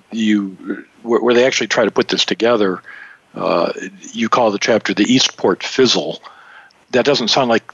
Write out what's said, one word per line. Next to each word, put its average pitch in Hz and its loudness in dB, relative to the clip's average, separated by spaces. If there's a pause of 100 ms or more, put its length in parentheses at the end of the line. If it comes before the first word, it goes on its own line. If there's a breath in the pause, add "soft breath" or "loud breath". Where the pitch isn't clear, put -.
(100)
you, 101 -2 (160)
where, 113 0
where 120 2
they 120 4
actually 127 0
try 120 2
to 101 2
put - -2
this - -2
together, 104 0 (520 loud breath)
uh, 87 -2 (420)
you 113 -4
call 117 2
the 101 -4
chapter 104 0
the 98 2
Eastport 113 0
Fizzle. 101 0 (720 loud breath)
That 123 0
doesn't 127 0
sound 127 0
like 113 0